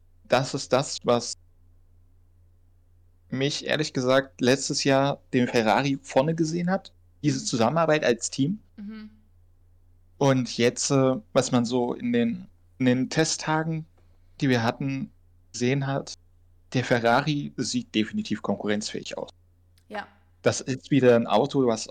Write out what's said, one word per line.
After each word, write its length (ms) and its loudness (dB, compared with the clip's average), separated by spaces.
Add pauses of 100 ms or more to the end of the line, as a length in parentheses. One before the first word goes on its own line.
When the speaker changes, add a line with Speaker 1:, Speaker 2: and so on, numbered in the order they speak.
(280)
Speaker 1:
das 260 0
ist 180 -4
das, 320 0
was 300 0 (2000)
mich 360 -4
ehrlich 260 -2
gesagt 480 0
letztes 440 0
Jahr 360 2 (120)
dem 140 2
Ferrari 560 2
vorne 320 0
gesehen 360 -2
hat, 220 -4 (300)
diese 180 0
Speaker 2:
Mhm. 60 -8
Speaker 1:
Zusammenarbeit 580 2
als 260 0
Team. 300 -2 (160)
Speaker 2:
Mhm. 340 -16 (1080)
Speaker 1:
Und 400 2
jetzt, 320 2
äh, 260 4 (160)
was 200 2
man 120 4
so 300 -2
in 180 -4
den, 340 0 (320)
in 80 2
den 240 2
Testtagen, 760 -2 (540)
die 80 0
wir 140 2
hatten, 480 -4 (420)
gesehen 340 -2
hat, 280 -6 (580)
der 120 0
Ferrari 720 2
sieht 380 -6
definitiv 480 -4
konkurrenzfähig 760 -6
aus. 120 -10 (580)
Speaker 2:
Ja. 180 -12 (360)
Speaker 1:
Das 180 0
ist 300 -8
wieder 260 6
ein 100 2
Auto, 400 2
was 240 -2